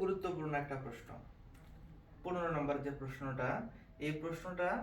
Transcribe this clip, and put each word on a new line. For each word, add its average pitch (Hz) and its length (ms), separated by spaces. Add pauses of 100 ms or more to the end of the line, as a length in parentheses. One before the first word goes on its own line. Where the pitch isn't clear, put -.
গুরুত্বপূর্ণ 165 500 (100)
একটা 143 220
প্রশ্ন, - 240 (1160)
পনেরো 180 320
নম্বর 143 280
যে 143 160
প্রশ্নটা, 131 480 (580)
এই 151 60 (100)
প্রশ্নটা 175 460 (140)